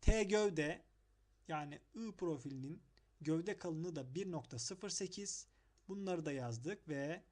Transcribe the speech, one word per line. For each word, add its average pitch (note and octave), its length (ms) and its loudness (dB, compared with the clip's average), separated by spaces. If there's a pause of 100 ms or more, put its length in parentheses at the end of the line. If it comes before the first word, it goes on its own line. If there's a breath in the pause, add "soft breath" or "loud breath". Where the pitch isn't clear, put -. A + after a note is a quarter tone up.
T A3 240 8
gövde, F#3 600 4 (640)
yani D3 320 -4 (140)
I A3 180 -6
profilinin C#3 720 -4 (380)
gövde E3 360 2
kalınlığı E3 400 -2
da C3 180 -6
bir F#3 160 -2
nokta C3 280 -4
sıfır F#3+ 300 -6
sekiz. G3 580 -4 (420 soft breath)
Bunları F#3+ 360 -2
da D3+ 80 0
yazdık B2+ 560 -4
ve D3 440 -2